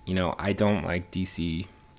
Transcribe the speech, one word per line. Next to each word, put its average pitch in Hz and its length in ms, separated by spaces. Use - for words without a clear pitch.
you 92 80
know, 92 240
I 101 140
don't 101 320
like 87 260
D 92 140
C. 85 420